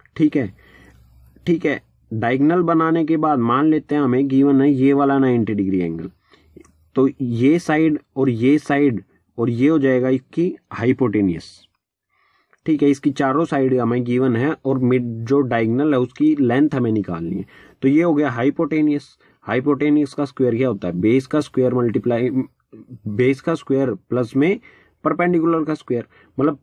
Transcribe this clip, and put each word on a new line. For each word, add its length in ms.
ठीक 200
है, 160
ठीक 200
है, 140
डायगोनल 520
बनाने 420
के 120
बाद 220
मान 280
लेते 280
हैं 80
हमें 260
गिवन 340
है 80
ये 220
वाला 260
नाइंटी 360
डिग्री 260
एंगल, 300
तो 120
ये 380
साइड 400
और 140
ये 280
साइड 440
और 120
ये 180
हो 100
जाएगा 320
इसकी 440
हाइपोटेन्यूज। 720
ठीक 160
है, 80
इसकी 220
चारों 320
साइड 300
हमें 300
गिवन 320
है 160
और 160
मिड 240
जो 160
डायगोनल 520
है 60
उसकी 360
लेंथ 380
हमें 180
निकालनी 440
है। 80
तो 60
ये 140
हो 120
गया 160
हाइपोटेन्यूज। 800
हाइपोटेन्यूज 720
का 100
स्क्वायर 320
क्या 120
होता 200
है? 60
बेस 320
का 140
स्क्वायर 340
मल्टीप्लाई, 560
बेस 320
का 140
स्क्वायर 460
प्लस 360
में 220
परपेंडिकुलर 600
का 100
स्क्वायर। 320
मतलब 240